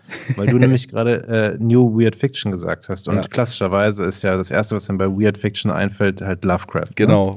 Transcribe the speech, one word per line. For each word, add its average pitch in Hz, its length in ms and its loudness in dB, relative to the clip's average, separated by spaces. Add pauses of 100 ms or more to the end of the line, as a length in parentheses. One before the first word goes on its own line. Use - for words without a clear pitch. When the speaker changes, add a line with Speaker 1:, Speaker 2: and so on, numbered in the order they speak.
(360)
Speaker 1:
weil 101 100 -2
du 123 120 4
Speaker 2:
<laughs> - 0 -
Speaker 1:
nämlich 127 300 4
gerade, 113 380 0
äh, 110 320 0
New 117 400 4
Weird 113 160 4
Fiction 127 380 -4
gesagt 87 360 -6
hast. 95 200 -8
Und 104 80 0
Speaker 2:
Ja. 98 60 0
Speaker 1:
klassischerweise 101 840 0
ist 95 180 -4
ja 95 140 0
das 92 160 -4
Erste, 107 240 -2
was - 120 -8
einem 98 100 -2
bei 95 100 0
Weird 101 280 2
Fiction 101 360 -4
einfällt, 98 500 -2
halt 95 220 -6
Lovecraft, 87 460 -2
ne? - 40 -20
Speaker 2:
Genau, 101 420 2